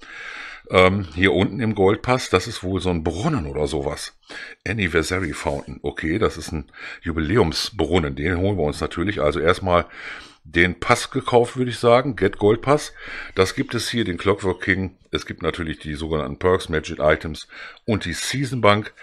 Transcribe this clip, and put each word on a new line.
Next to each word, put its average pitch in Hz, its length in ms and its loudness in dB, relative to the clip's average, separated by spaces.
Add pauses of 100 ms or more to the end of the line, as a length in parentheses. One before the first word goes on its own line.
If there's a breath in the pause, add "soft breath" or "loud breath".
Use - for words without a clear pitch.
(680 loud breath)
ähm, 95 460 6
hier 90 180 4
unten 98 260 2
im 110 160 0
Goldpass, 113 540 2
das 92 180 2
ist - 160 -10
wohl 92 160 -2
so 90 120 0
ein 82 120 0
Brunnen 85 440 -2
oder 71 200 -2
sowas. 71 500 -4 (500 loud breath)
Anniversary 87 640 0
Fountain. 69 480 -6
Okay, 78 380 -2
das 78 180 0
ist - 140 -10
ein 76 200 -6 (300 loud breath)
Jubiläumsbrunnen, 80 1120 0
den 85 220 -2
holen 98 200 0
wir 78 60 0
uns 73 160 -2
natürlich. 85 420 -4
Also 76 180 2
erstmal 87 460 2 (580 loud breath)
den 85 360 2
Pass - 320 0
gekauft, 120 440 2
würde 127 160 -2
ich 113 60 -8
sagen, 123 380 4
Get - 220 2
Gold 107 240 4
Pass. 147 320 0 (420 loud breath)
Das 95 200 2
gibt - 200 -4
es 110 140 -4
hier, 117 160 0
den 87 120 -4
Clockwork 98 440 0
King. 95 360 0 (140)
Es 78 140 -4
gibt - 180 -10
natürlich 80 360 -2
die 76 140 -8
sogenannten 73 460 -4
Perks, 92 300 2
Magic 78 300 -4
Items 78 480 0 (380 loud breath)
und 107 200 0
die 87 80 -4
Season 127 480 -4
Bank. 104 420 4